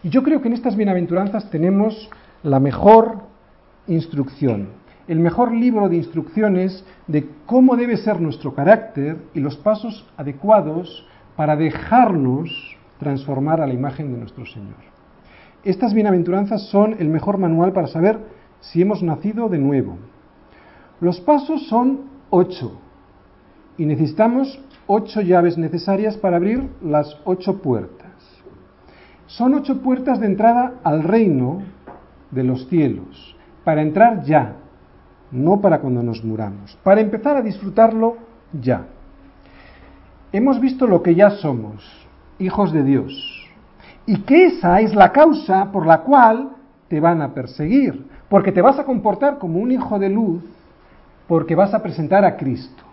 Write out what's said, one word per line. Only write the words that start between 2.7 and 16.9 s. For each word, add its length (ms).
instrucción, 800
el 100
mejor 320
libro 380
de 80
instrucciones 880
de 200
cómo 300
debe 200
ser 240
nuestro 340
carácter 600
y 60
los 160
pasos 500
adecuados 920
para 220
dejarnos 1200
transformar 640
a 60
la 60
imagen 400
de 60
nuestro 260
Señor. 420
Estas 300
bienaventuranzas 760
son 300